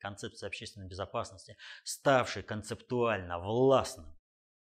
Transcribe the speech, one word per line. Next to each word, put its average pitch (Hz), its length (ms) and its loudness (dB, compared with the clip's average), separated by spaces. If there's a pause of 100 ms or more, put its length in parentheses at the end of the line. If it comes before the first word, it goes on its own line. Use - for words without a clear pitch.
концепции 101 460 -10
общественной 98 420 -12
безопасности, 95 680 -8 (280)
ставший 123 580 2
концептуально 107 960 -2
властным 117 800 2 (560)